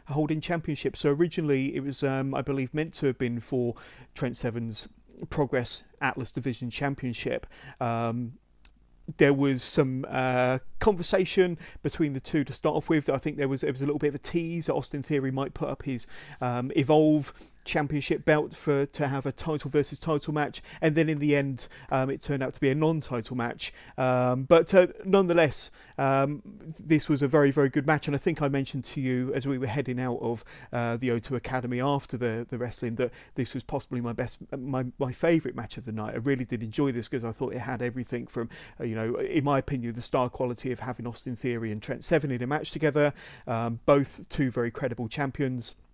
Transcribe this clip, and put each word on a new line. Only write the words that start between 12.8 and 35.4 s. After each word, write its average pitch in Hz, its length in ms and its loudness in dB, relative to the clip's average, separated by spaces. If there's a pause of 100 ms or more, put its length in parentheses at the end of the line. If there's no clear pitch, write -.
with. 156 200 2
I 135 100 4
think 147 180 -4
there 139 120 0
was, 135 160 -2
it 147 80 0
was 131 100 -4
a 139 40 0
little 147 120 0
bit 147 100 2
of 143 60 -2
a 147 40 -6
tease 165 480 -4
that 147 80 0
Austin 143 280 -4
Theory 135 300 0
might 135 220 -4
put 147 140 -4
up 135 140 -6
his, 123 240 -6 (340)
um, 123 360 -2
Evolve 151 560 6 (320)
Championship 147 600 -2
belt 151 300 4
for, 143 320 2
to 143 220 -2
have 139 180 -2
a 135 60 -4
title 151 380 -4
versus 143 280 2
title 151 340 -2
match, 147 300 -2 (180)
and 160 140 4
then 156 140 4
in 156 100 0
the 147 160 4
end, 139 320 0 (240)
um, 135 200 2
it 135 120 -6
turned 135 200 -2
out 131 120 -4
to - 60 -8
be 139 100 4
a 131 60 4
non-title 147 600 0
match. - 360 -4 (240)
Um, 127 480 2
but, 165 280 8
uh, 185 140 10 (180)
nonetheless, 175 680 6 (260)
um, 139 440 2 (360)
this 147 300 2
was 143 120 4
a 143 80 4
very, 143 220 8
very 139 180 4
good 139 180 0
match, 151 200 2
and 147 80 0
I 135 40 2
think 165 220 0
I 143 80 2
mentioned 139 360 -2
to - 160 -6
you 127 340 0
as 135 120 -2
we 135 120 -2
were 131 80 -2
heading 127 320 -2
out 127 220 -2
of, 117 240 -4 (280)
uh, 120 240 -2
the 123 140 -2
O 117 80 2
two 127 160 -6
Academy 123 460 -4
after 139 360 -2
the, 117 320 -2
the 123 80 -8
wrestling 117 380 -4
that 123 160 0 (240)
this 123 180 -4
was 127 120 -6
possibly 127 360 -6
my 117 120 -4
best, 117 260 -6 (180)
my, 131 300 -2 (120)
my 127 140 -2
favourite 165 440 2